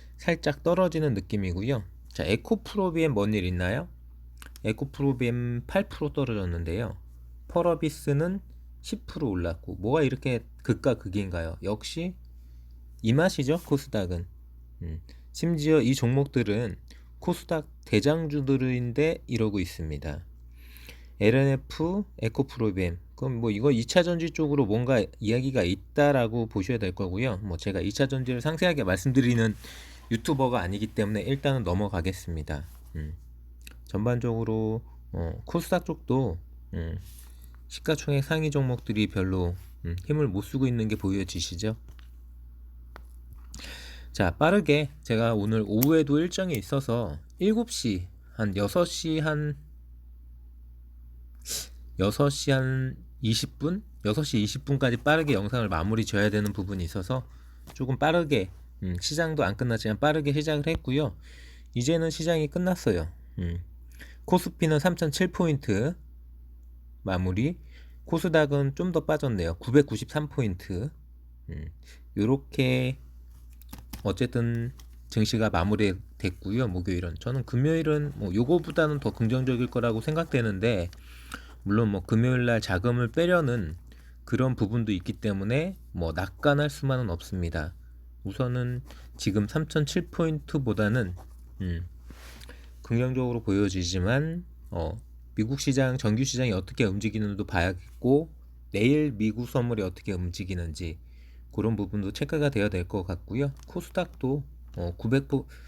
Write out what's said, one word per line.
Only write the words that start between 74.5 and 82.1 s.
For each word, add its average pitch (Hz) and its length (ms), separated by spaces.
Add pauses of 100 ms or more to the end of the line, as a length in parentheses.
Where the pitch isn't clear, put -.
증시가 110 420
마무리됐고요. 98 1200
목요일은, 90 500
저는 123 260
금요일은 151 720
뭐 104 160
요거보다는 151 680
더 110 100
긍정적일 123 560
거라고 117 340
생각되는데, 113 880 (760)
물론 107 280
뭐 98 100
금요일 120 460